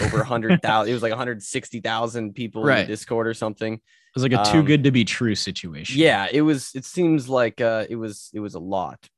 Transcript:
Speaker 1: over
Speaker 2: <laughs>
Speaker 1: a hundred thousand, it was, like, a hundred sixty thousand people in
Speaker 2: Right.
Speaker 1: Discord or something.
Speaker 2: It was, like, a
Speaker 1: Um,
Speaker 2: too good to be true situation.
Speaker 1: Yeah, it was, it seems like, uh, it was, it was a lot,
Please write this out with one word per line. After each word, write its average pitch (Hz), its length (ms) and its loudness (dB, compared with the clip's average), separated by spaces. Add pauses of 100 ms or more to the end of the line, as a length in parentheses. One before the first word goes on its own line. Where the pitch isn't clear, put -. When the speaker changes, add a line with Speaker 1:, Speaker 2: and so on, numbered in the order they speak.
Speaker 1:
over - 200 0
Speaker 2:
<laughs> - 0 -
Speaker 1:
a - 20 0
hundred 117 380 2
thousand, 110 280 2
it 123 40 0
was, 113 100 -2
like, 113 80 0
a 113 60 -4
hundred 120 260 -6
sixty - 380 -8
thousand 113 520 -4
people 113 280 -8
in 147 80 2
Speaker 2:
Right. 104 180 2
Speaker 1:
Discord 113 400 -4
or 113 60 -2
something. 110 400 -4
Speaker 2:
It 110 80 -12 (340)
was, 127 80 0
like, 131 80 4
a 120 80 4
Speaker 1:
Um, 104 60 4
Speaker 2:
too 160 180 6
good 143 220 4
to 139 60 6
be 123 120 4
true 110 320 0
situation. 92 640 -6
Speaker 1:
Yeah, 113 320 4
it 147 120 2
was, 151 300 0
it 131 120 -10
seems 160 420 2
like, 123 320 0
uh, 113 300 0
it 117 80 -6
was, 110 360 -10
it 107 60 -8
was 104 160 -8
a 87 40 -10
lot, 87 460 -6 (120)